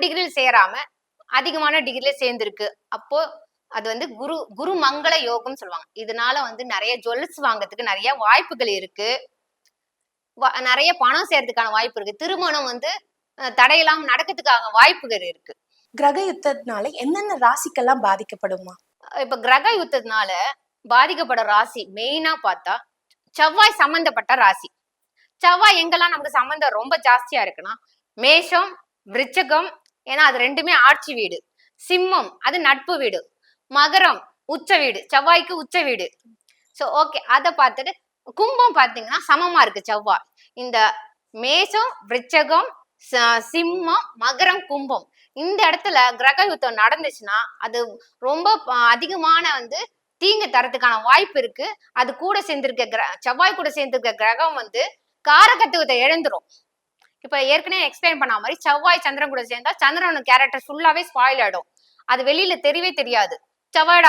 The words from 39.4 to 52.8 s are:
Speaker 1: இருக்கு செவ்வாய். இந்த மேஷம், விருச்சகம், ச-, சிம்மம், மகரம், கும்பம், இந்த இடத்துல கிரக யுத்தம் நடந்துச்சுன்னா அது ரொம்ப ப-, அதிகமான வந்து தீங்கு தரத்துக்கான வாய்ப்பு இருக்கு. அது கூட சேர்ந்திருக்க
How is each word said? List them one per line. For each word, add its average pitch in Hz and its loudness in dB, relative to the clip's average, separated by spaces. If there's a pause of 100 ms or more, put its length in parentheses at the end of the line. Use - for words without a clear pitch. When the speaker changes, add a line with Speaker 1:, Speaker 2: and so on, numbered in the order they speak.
Speaker 1:
இருக்கு 208 -4
செவ்வாய். 208 -2 (320)
இந்த 240 -4 (640)
மேஷம், 392 -2 (180)
விருச்சகம், 302 0 (340)
ச-, 233 2 (120)
சிம்மம், 339 -2 (140)
மகரம், 370 0
கும்பம், 277 -6 (320)
இந்த 359 -4 (100)
இடத்துல 349 0 (180)
கிரக 277 2
யுத்தம் 240 -4
நடந்துச்சுன்னா 233 0 (280)
அது 226 -6 (440)
ரொம்ப 311 -2 (180)
ப-, 254 -4 (180)
அதிகமான 330 -2 (100)
வந்து 254 -8 (420)
தீங்கு 415 0
தரத்துக்கான 247 0 (120)
வாய்ப்பு 339 4
இருக்கு. 247 -8 (280)
அது 254 -2
கூட 381 -4 (120)
சேர்ந்திருக்க 254 -4